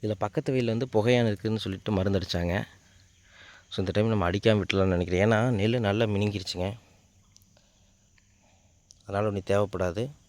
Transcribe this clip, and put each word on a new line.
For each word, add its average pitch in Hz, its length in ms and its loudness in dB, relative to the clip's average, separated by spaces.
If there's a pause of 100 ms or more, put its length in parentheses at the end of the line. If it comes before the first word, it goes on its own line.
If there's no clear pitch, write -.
இதுல 107 80 -2
பக்கத்து 104 420 -2
வயல்ல 127 120 2
வந்து 117 280 -2
புகையான் 117 340 4
இருக்குதுன்னு 110 300 -2
சொல்லிட்டு 101 360 -4
மருந்து 95 260 2
அடிச்சாங்க. 87 460 -2 (1040)
So, - 100 -10
இந்த 92 140 -2
டைம் 104 160 2
நம்ம 98 220 2
அடிக்காம 101 320 2
விட்டுறலாம்னு 95 340 2
நினைக்கிறேன். 90 340 2
ஏன்னா, 113 40 4
நெல்லு 113 440 0
நல்லா 107 260 2
மினுங்கிருச்சுங்க. 101 720 -4 (2250)
அதனால 101 240 -2
ஒண்ணு 101 160 -4
தேவைப்படாது. 98 680 -2 (160)